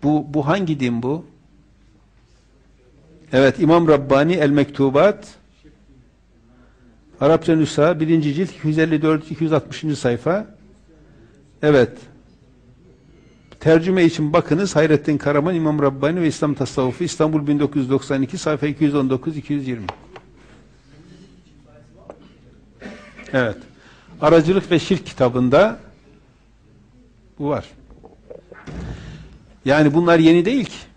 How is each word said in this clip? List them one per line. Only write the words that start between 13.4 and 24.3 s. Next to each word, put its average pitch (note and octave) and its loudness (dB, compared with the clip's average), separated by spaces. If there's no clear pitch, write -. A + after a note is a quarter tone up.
Tercüme E3 2
için D#3 0
bakınız, F3 0
Hayrettin D3+ 2
Karaman, D3 -2
İmam D3+ -2
Rabbani C#3+ -2
ve D#3+ 0
İslam D3 -2
Tasavvufu, C3 -4
İstanbul D#3 -2
bin D3 0
dokuz D3 -2
yüz B2 -4
doksan C3+ -2
iki, C3+ -6
sayfa D3+ -4
iki D3 -4
yüz C#3+ 0
on C3+ 0
dokuz, C#3+ -4
iki D3 -8
yüz C#3 -6
yirmi. A#2 -8
Evet. B2 -2
Aracılık E3 2